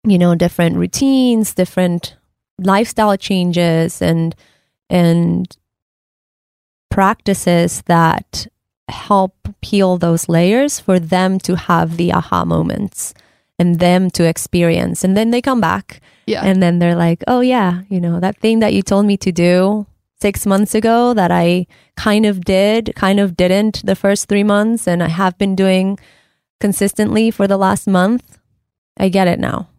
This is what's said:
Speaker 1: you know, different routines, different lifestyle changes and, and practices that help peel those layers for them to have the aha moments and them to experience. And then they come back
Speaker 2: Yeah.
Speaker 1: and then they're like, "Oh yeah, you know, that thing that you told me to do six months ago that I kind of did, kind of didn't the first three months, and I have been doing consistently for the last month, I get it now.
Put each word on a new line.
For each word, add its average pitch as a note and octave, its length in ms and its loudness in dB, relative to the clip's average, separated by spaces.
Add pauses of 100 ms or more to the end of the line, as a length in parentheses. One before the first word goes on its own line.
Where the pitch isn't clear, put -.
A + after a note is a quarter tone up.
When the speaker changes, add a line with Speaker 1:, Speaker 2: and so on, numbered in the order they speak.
Speaker 1:
you G3 140 2
know, F3 180 4
different E3+ 420 0
routines, B3 760 0
different F3 600 -2 (420)
lifestyle G3+ 600 0
changes F3 840 0
and, E3 340 0 (540)
and E3+ 680 0 (1300)
practices F#3 960 0
that - 640 0 (420)
help F#3+ 460 -2 (260)
peel F#3+ 360 0
those E3+ 300 -2
layers G3+ 520 0
for F#3 200 0
them F#3 400 0
to F#3 160 -4
have E3+ 420 -2
the F3 140 0
aha F2+ 340 -2
moments - 680 -4 (460)
and F3 200 2
them F3+ 320 2
to F3 120 0
experience. E3+ 800 -2
And F#3+ 120 2
then A3+ 160 0
they A#3+ 100 0
come B3+ 200 0
back F#3 400 -4 (240)
Speaker 2:
Yeah. - 180 -4
Speaker 1:
and F#3+ 200 2
then F3 160 2
they're E3+ 160 2
like, E3+ 320 0
"Oh B3 140 2
yeah, G3+ 480 0
you F#3 120 -4
know, E3+ 180 -2
that F#3 180 -4
thing A3+ 220 0
that G#3+ 140 2
you G3 80 2
told G3+ 240 2
me G3+ 120 2
to F#3 140 -2
do F3+ 540 2 (360)
six G3+ 240 -2
months G3 300 0
ago A#3 380 2
that F3+ 180 2
I F3 360 0 (280)
kind G#3+ 300 2
of F#3+ 180 -2
did, G#3 520 0
kind G3 240 2
of F#3+ 180 -2
didn't G3 480 0
the F#3+ 100 0
first G3+ 320 -2
three G3+ 160 0
months, G#3+ 440 0
and F3 160 0
I D#3+ 60 0
have F3+ 280 -2
been G3 180 -2
doing F#3+ 440 0 (600)
consistently G#3+ 720 0
for G3 160 -2
the G3 100 0
last G3 300 0
month, F#3+ 500 -2 (600)
I F#3+ 120 0
get F#3 180 2
it E3+ 120 0
now. - 400 -6